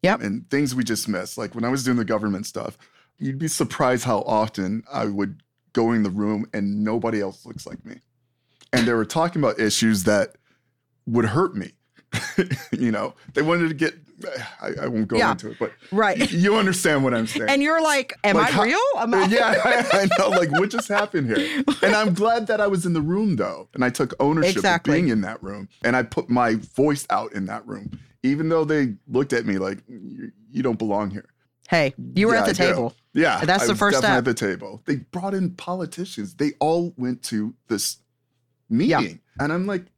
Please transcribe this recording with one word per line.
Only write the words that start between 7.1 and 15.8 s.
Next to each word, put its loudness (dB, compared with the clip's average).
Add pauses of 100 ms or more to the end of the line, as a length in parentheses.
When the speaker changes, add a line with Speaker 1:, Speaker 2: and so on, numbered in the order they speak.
Speaker 2:
else -8
looks -16
like -16
me. -18 (720)
And 2
they 2
were 2
talking -2
about 2
issues 2
that 2 (680)
would 2
hurt 0
me. -8 (400)
<laughs> -4 (300)
You 0
know, -4 (200)
they 2
wanted 2
to -2
get, -2 (680)
I, -6 (120)
I -4
won't -2
go -2
Speaker 1:
Yeah. 4
Speaker 2:
into -6
it, -16
but -4 (180)